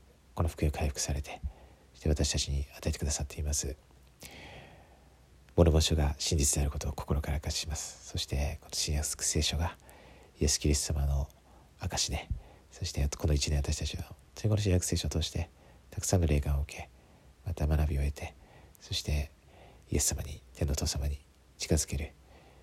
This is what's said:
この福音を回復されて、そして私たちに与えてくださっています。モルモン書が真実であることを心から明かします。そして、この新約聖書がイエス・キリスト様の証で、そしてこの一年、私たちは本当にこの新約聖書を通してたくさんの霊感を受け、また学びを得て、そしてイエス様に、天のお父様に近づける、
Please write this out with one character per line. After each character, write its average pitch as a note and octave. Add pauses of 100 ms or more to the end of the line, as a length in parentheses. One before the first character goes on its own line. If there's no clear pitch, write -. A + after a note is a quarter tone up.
(340)
こ -
の E2
福 -
音 D2+
を -
回 -
復 -
さ -
れ C#2+
て、 - (520)
そ -
し -
て D#2+
私 D2
た -
ち -
に C#2 (120)
与 -
え -
て -
く D#2
だ C#2+
さ -
っ C#2+
て -
い D#2
ま D2
す。 C#2+ (1800)
モ E2+
ル E2
モ D#2
ン -
書 D#2
が D2
真 -
実 C#2
で D2+
あ -
る C#2+
こ D2
と -
を D2
心 -
か -
ら C#2+
明 D2+
か D2+
し -
ま D2+
す。 -
そ -
し -
て、 C#2
こ -
の -
新 -
約 D2+ (180)
聖 -
書 D2+
が E2 (600)
イ D#2
エ -
ス・ -
キ D2
リ D2
ス -
ト D2+
様 C#2+
の C#2 (520)
証 -
で、 - (420)
そ -
し -
て C#2+
こ -
の D2+
一 D2
年、 D2
私 C#2+
た D2+
ち -
は -
本 - (180)
当 -
に G#2+
こ G#2+
の G#2
新 G2+
約 F2+
聖 -
書 E2
を -
通 D#2+
し -
て E2+ (400)
た -
く -
さ G2
ん F2
の E2
霊 D2
感 C#2+
を C#2+
受 -
け、 - (560)
ま E2+
た D2+
学 D2+
び C#2
を -
得 C#2+
て、 - (460)
そ -
し -
て D2 (600)
イ D#2+
エ -
ス -
様 -
に、 - (140)
天 E2
の C#2+
お C#2+
父 -
様 C#2+
に C#2+ (380)
近 -
づ D2+
け -
る、 D2 (500)